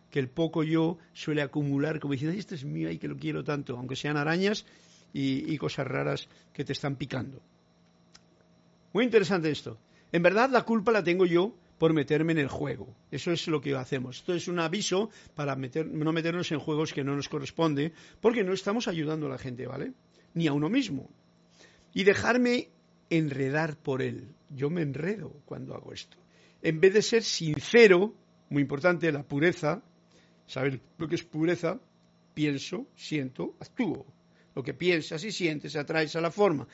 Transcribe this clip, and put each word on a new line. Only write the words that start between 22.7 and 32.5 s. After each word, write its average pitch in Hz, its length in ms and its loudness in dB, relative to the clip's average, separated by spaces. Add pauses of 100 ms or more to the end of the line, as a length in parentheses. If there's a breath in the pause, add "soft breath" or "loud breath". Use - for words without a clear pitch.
enredar 151 640 0
por 131 240 -2
él. 120 280 -4 (220)
Yo 143 200 -2
me 175 120 -2
enredo 156 520 -6 (100)
cuando 131 300 -12
hago - 180 -14
esto. - 240 -16 (460 soft breath)
En 160 180 0
vez 190 140 8
de 208 80 6
ser 226 200 4
sincero, 185 920 6 (340)
muy 143 140 2
importante, 156 500 2
la 143 100 -2
pureza, 156 600 0 (640 soft breath)
saber 135 340 -2 (180)
lo 165 100 -6
que 165 80 -2
es - 80 -4
pureza, 170 560 0 (520)
pienso, 151 540 -2 (100)